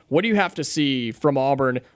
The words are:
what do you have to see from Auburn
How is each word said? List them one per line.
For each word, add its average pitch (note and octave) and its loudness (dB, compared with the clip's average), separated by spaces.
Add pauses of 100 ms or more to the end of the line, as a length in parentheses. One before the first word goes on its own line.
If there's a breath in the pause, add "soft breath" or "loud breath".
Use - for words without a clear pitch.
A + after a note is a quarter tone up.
what D3+ 2
do G#3+ -2
you A3 2
have G3 0
to D#3 -6
see C3+ -2
from C#3 0
Auburn C3 0 (160 soft breath)